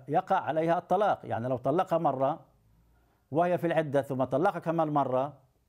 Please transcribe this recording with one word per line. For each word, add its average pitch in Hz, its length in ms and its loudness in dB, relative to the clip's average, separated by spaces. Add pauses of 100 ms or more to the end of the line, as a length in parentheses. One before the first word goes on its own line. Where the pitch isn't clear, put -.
يقع 180 280 0
عليها 160 420 0
الطلاق، 180 460 0
يعني 117 240 -4
لو 131 100 -2
طلقها 165 400 0
مرة 143 420 0 (920)
وهي 175 260 2
في 170 100 -2
العدة 151 340 0
ثم 131 220 -2
طلقها 160 360 0
كمان 160 300 -2
مرة 139 440 0 (360)